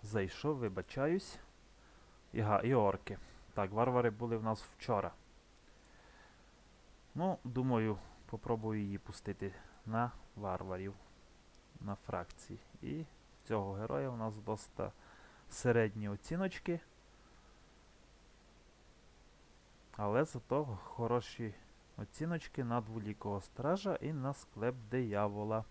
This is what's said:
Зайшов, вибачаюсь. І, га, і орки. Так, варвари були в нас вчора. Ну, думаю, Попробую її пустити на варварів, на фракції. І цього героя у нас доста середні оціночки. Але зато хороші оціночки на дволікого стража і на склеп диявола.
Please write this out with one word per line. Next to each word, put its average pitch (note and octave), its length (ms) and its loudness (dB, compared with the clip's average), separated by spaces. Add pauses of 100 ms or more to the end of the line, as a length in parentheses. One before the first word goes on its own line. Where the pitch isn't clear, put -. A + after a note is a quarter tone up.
Зайшов, G#2 540 0
вибачаюсь. C3 800 0 (920)
І, A2+ 80 2
га, G#2 180 6
і A#2+ 140 4
орки. G2+ 440 4 (360)
Так, G2 180 0
варвари A#2+ 380 6
були A#2 280 0
в G#2+ 60 -2
нас A2 200 0
вчора. G2 480 0 (2000)
Ну, F3+ 280 2
думаю, A#2+ 540 2 (320)
Попробую A2 520 -2
її G2+ 160 -2
пустити G2 560 -8 (320)
на A#2 260 0 (240)
варварів, F#2+ 580 -4 (880)
на G2 140 -4
фракції. - 640 -8 (220)
І D3+ 220 -4 (400)
цього G2 300 0
героя C3 360 -2
у A#2+ 80 -4
нас A2 200 -2
доста G#2 540 -4 (580)
середні A2 600 4
оціночки. E3+ 680 -2 (3250)
Але G#2+ 280 4
зато C#3 400 -2
хороші A#2 880 -2 (440)
оціночки D#3 680 -4
на A#2+ 180 2
дволікого G#2+ 600 -4
стража F3+ 540 0
і D3+ 180 -4
на C#3 200 -2
склеп B2 420 -2 (160)
диявола. G#2+ 800 2